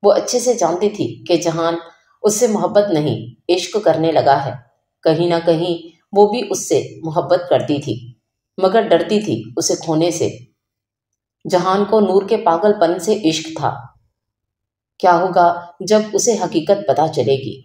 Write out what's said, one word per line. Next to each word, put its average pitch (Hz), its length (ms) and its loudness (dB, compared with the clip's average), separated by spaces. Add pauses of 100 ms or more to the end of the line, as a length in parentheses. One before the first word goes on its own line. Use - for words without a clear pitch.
वो 202 80 6
अच्छे - 280 0
से 247 160 0
जानती 180 340 0
थी 202 180 -4 (200)
कि 175 100 2
जहान 165 400 -2 (460)
उससे 214 240 2
मोहब्बत 202 440 2
नहीं, 147 260 0 (320)
इश्क 180 280 0
करने 160 340 2
लगा 139 240 4
है। 139 180 -4 (500)
कहीं 165 260 2
ना 170 100 0
कहीं 170 520 -2 (220)
वो 202 140 6
भी 233 140 -2
उससे - 400 -2 (240)
मोहब्बत 165 440 0
करती 143 300 0
थी, 123 160 -6 (640)
मगर 190 300 2
डरती 175 360 2
थी - 340 -6
उसे 165 180 -2
खोने 165 360 -2
से। 139 200 -2 (1120)
जहान 185 400 0
को 220 140 2
नूर 196 280 2
के 226 100 0
पागलपन 175 640 2
से 214 140 0 (120)
इश्क 160 240 -2 (100)
था। 139 120 -2 (1300)
क्या 180 120 4
होगा 175 720 2
जब 208 340 2
उसे 214 200 2
हकीकत 160 520 0
पता 143 200 2
चलेगी? 127 580 -2